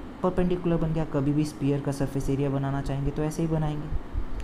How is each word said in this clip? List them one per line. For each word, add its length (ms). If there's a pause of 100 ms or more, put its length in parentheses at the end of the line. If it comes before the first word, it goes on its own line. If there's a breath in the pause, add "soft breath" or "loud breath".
(220)
परपेंडिकुलर 540
बन 160
गया। 120
कभी 280
भी 120
स्फीयर 360
का 120
सरफेस 380
एरिया 200
बनाना 320
चाहेंगे 280
तो 120
ऐसे 200
ही 60
बनाएंगे। 400 (560 loud breath)